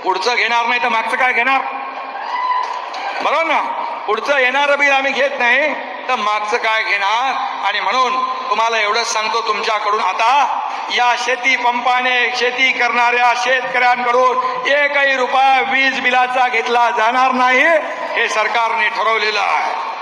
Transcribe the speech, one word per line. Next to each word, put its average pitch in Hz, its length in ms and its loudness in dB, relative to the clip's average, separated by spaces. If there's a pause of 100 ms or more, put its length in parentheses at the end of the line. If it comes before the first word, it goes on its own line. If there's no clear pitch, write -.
पुढचं 185 320 0
घेणार 233 300 2
नाही 240 180 0
तर 247 60 0
मागचं 226 280 -2
काय 254 160 2
घेणार? 262 280 2 (1600)
बरोबर 277 200 0
ना? 285 180 0 (460)
पुढचं 220 300 0
येणारं 277 420 2
बिल 285 120 4
आम्ही 269 200 2
घेत 262 180 0 (100)
नाही 254 340 2 (340)
तर 254 80 0
मागचं 214 420 -2
काय 220 260 0
घेणार? 220 500 0 (340)
आणि 202 120 -2
म्हणून 240 340 0 (360)
तुम्हाला 220 320 0
एवढंच 214 320 0
सांगतो, 220 340 -2
तुमच्याकडून 208 520 -2
आता 233 640 2 (360)
या 240 200 2
शेती 247 380 -2
पंपाने 247 800 0
शेती 247 360 0
करणाऱ्या 240 640 2
शेतकऱ्यांकडून 247 1040 2 (300)
एकही 277 500 2
रुपया 262 540 2
वीज 262 280 0
बिलाचा 254 480 2
घेतला 233 420 2
जाणार 240 420 2
नाही, 254 340 4 (480)
हे 214 160 -2
सरकारने 220 600 0
ठरवलेलं 214 500 0
आहे. 160 640 -2